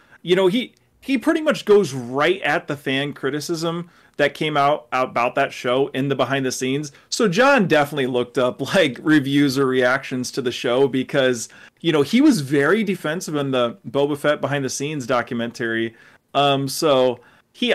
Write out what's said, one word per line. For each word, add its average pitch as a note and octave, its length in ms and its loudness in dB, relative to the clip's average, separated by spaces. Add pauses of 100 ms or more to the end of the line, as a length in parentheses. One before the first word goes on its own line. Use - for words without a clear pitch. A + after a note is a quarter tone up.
(200)
you F3+ 160 0
know, F#3+ 120 4
he, A3+ 260 -2 (280)
he C4+ 140 -2
pretty D#4+ 240 0
much D4 240 -2
goes G3+ 300 4
right C3+ 480 -2
at D#3 260 -2
the D3 80 -6
fan C#3 380 -4
criticism E3 760 -6 (300)
that C#3+ 160 0
came D#3 200 -4
out C#3+ 380 0
about B2+ 420 -2
that C3+ 160 0
show B2+ 380 -2
in C3+ 200 -4
the C#3 60 -2
behind C3+ 300 -2
the B2+ 80 -4
scenes. C#3 400 -6 (160)
So - 180 0
John A3+ 400 4
definitely D3 400 0
looked B2 300 -4
up, B2+ 240 0
<laughs> C3 140 -4
like, D#3 280 2
reviews C#3+ 560 2
or C#3 80 2
reactions B2+ 680 0
to D3 100 -4
the A#2+ 100 2
show C3 360 2
because, B2+ 600 0 (320)
you E3 100 -2
know, D3+ 120 4
he A3+ 180 2
was C4+ 220 4
very D3 420 2
defensive F3 500 -4
in C#3 160 -2
the A#2+ 280 0 (100)
Boba C#3+ 300 0
Fett D3 240 0
behind C#3+ 200 -2
the C3 60 -4
scenes C#3+ 380 -6
documentary. A#2 880 -4 (400)
Um, C#3 340 2
so C3 520 2 (340)
he, A#3+ 200 -2